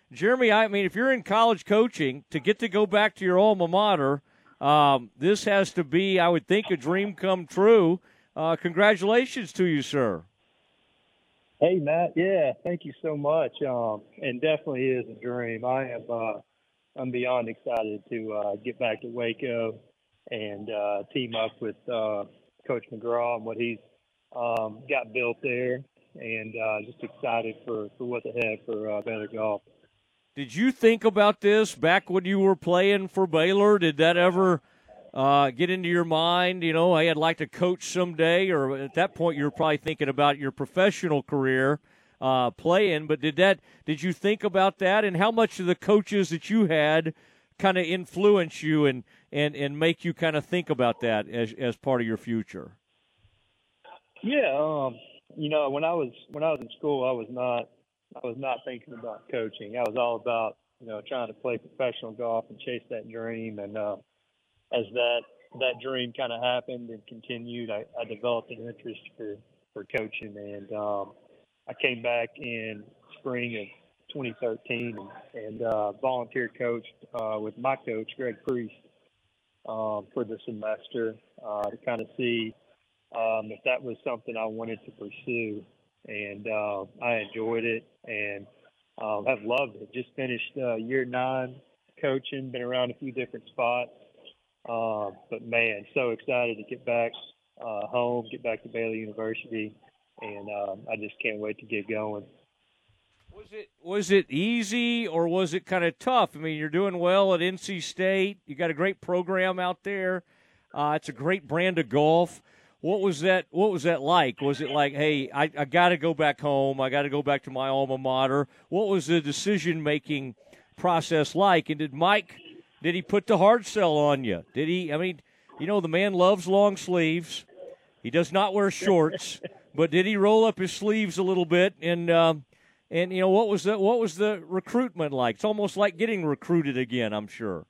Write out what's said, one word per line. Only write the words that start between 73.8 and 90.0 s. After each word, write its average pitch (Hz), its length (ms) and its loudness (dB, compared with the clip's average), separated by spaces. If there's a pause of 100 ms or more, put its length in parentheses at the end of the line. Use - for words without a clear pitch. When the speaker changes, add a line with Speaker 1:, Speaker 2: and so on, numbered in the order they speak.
Speaker 2:
twenty 127 260 -8
thirteen 117 580 -6 (360)
and, 113 120 -14
and, 110 180 -12
uh, 107 300 -2
volunteer 123 640 -4
coached, 120 360 -6 (200)
uh, 110 280 -6
with 107 160 -10
my 131 180 -2
coach, 113 400 -8
Greg 120 220 -8 (100)
Priest, 120 280 -6 (920)
um, 110 460 -6
for 123 100 -4
the 107 220 -10
semester, 110 720 -8 (280)
uh, 104 180 -6
to 104 140 -6
kinda 113 280 -6 (100)
see, 117 380 -2 (600)
um, 110 380 -2
if 104 140 -16
that 127 180 -2
was 120 220 -8
something 117 320 -8
I 113 80 -4
wanted 113 400 -8
to - 60 -20
pursue. 110 720 -8 (420)
And, 104 400 -10
uh, 104 380 -4 (160)
I 120 140 -2
enjoyed 113 480 -4
it 113 200 -4 (240)
and, 104 380 -8 (540)
um, 107 260 -4
have 123 160 -2
loved 117 360 -4
it. 104 140 -20
Just 123 240 -12